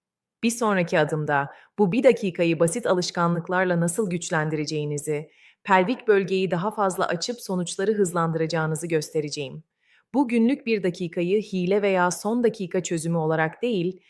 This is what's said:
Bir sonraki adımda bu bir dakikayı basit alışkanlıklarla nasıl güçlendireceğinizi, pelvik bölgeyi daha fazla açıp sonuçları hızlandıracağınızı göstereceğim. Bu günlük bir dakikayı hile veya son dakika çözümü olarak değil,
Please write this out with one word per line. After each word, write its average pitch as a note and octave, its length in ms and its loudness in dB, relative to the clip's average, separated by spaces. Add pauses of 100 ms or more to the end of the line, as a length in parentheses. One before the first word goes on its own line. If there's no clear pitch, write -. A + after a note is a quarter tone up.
(440)
Bir A3+ 60 4
sonraki F#3+ 500 2
adımda D3+ 500 0 (300)
bu G3 120 4
bir A#3+ 120 4
dakikayı F3+ 560 4
basit E3+ 280 2
alışkanlıklarla F3 920 0
nasıl E3+ 300 0
güçlendireceğinizi, D3+ 1200 -4 (340)
pelvik F#3+ 440 2
bölgeyi F#3+ 440 2
daha F#3 200 -2
fazla F#3+ 360 0
açıp F3 340 -6
sonuçları F#3+ 520 -4
hızlandıracağınızı E3 920 -2
göstereceğim. D3+ 760 -4 (500)
Bu C4 140 2
günlük A#3 380 2
bir A3 180 0
dakikayı F3+ 580 -2
hile F#3+ 400 0
veya F#3 300 2
son A3+ 320 -2
dakika G3 400 -2
çözümü E3 340 -2
olarak D#3+ 440 0
değil, F#3 480 -2